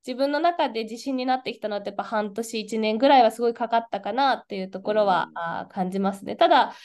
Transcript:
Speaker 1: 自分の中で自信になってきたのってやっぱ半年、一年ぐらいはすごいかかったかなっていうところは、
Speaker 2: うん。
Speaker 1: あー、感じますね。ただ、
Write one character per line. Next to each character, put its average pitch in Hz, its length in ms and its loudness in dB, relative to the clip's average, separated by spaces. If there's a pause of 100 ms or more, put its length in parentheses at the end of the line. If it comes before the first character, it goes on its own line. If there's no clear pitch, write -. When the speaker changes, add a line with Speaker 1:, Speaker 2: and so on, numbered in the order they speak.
Speaker 1:
自 247 100 -6
分 277 160 0
の 294 80 0
中 339 300 2
で 220 140 -6
自 220 120 -10
信 269 180 -6
に 254 120 -2
な 262 80 2
っ 262 80 -4
て - 100 -6
き - 80 -14
た 214 80 -6
の 208 80 -4
っ 202 60 -6
て 202 80 -8
や - 20 -18
っ - 20 -18
ぱ - 100 -6
半 214 280 -4
年、 226 300 -6
一 220 160 -6
年 220 180 0
ぐ 269 100 4
ら 277 120 8
い 247 40 8
は 220 80 6
す 233 120 -6
ご 233 80 2
い - 20 -6
か 233 160 -4
か 233 100 2
っ 233 120 -2
た 202 100 -4
か 208 140 -6
な 262 220 2
っ - 100 -18
て 202 100 -10
い 190 60 -6
う 190 80 -10
と 190 100 -10
こ 208 140 -4
ろ 214 100 4
は、 180 240 2
Speaker 2:
う - 60 -20
ん。 - 40 -10
Speaker 1:
あ 170 320 -8
ー、 - 40 -20
感 185 160 -4
じ 196 100 -2
ま 196 140 0
す - 100 -16
ね。 - 120 -8
た 349 120 4
だ、 277 240 4 (120)